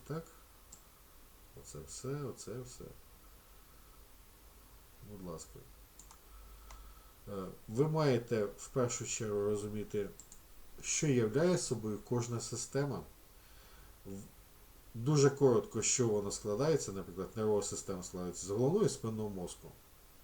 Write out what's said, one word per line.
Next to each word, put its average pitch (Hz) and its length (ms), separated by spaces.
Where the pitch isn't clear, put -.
так? 156 160
Оце - 260
все, 143 360
оце - 280
все. 123 220
Будь 95 200
ласка. - 280
Е, 98 180
ви 123 200
маєте 127 580
в - 220
першу 123 380
чергу 104 360
розуміти, 104 680
що - 260
являє 135 500
собою 107 420
кожна 120 300
система. 117 640
В-, 98 180
дуже 139 360
коротко, 117 520
що - 260
вона 101 240
складається, 113 600
наприклад, 92 440
нервова 107 260
система 95 420
складається 90 420
з 92 40
головного 139 360
і 143 40
спинного 110 400
мозку. 87 420